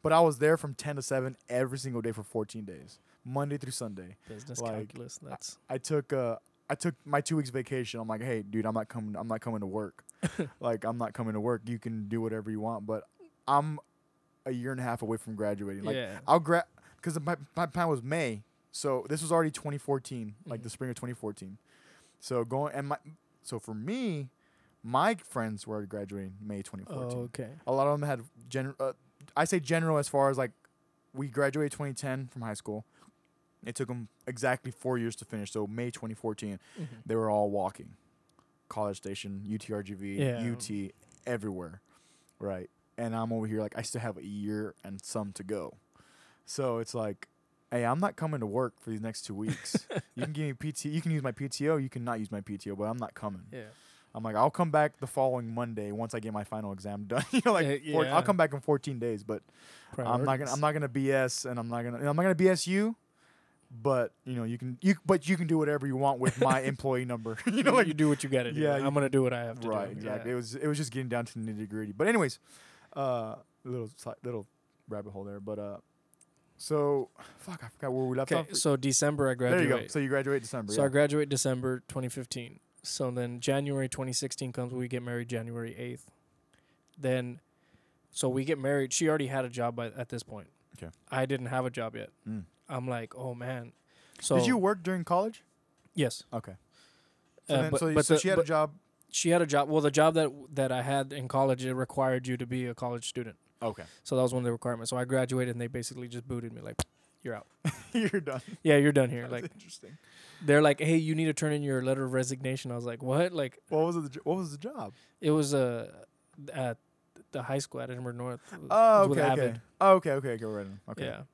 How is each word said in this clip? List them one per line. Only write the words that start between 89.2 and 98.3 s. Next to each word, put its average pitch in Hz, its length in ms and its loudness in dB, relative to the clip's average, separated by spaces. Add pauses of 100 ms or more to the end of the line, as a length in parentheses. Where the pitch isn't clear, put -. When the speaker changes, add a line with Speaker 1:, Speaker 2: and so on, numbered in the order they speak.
Speaker 2:
had 131 180 -2
a 123 40 -6
job 120 260 -2
by, 117 120 -4
at 120 220 -8
this 120 140 -6
point. 104 240 -14 (300)
Speaker 1:
Okay. 82 140 -12 (200)
Speaker 2:
I 131 140 2
didn't 131 220 -2
have 127 180 0
a 127 60 0
job 113 240 -6
yet. 110 140 -10 (180)
Speaker 1:
Mm. 110 160 -6 (260)
Speaker 2:
I'm 127 180 -6
like, 117 300 -6
"Oh, 127 180 -6
man." 120 380 -8 (480)
So - 160 4
Speaker 1:
Did - 100 6
you 247 100 6
work 196 260 2
during 180 200 0
college? 190 400 0 (520)
Speaker 2:
Yes. 139 360 0
Speaker 1:
Okay. 110 220 -6 (920)
So 147 80 2
Speaker 2:
Uh, 131 80 4
Speaker 1:
then, - 80 0
Speaker 2:
but, 139 80 2
Speaker 1:
so, 160 140 2
Speaker 2:
but 151 120 6
Speaker 1:
so 165 80 6
Speaker 2:
the, 151 60 6
Speaker 1:
she 180 100 2
had 190 80 4